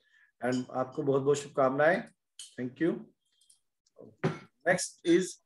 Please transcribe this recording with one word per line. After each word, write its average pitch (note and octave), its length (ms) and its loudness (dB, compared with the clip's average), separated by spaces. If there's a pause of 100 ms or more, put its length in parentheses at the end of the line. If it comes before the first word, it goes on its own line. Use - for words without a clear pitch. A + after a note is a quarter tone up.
(440)
and B2+ 260 -2
आपको B2+ 320 -6
बहुत C3+ 200 2
बहुत C#3 140 2
शुभकामनाएं, D3 720 0 (520)
thank B2+ 220 -8
you। A3 220 0 (1600)
Next - 380 -2
is F3 180 4 (220)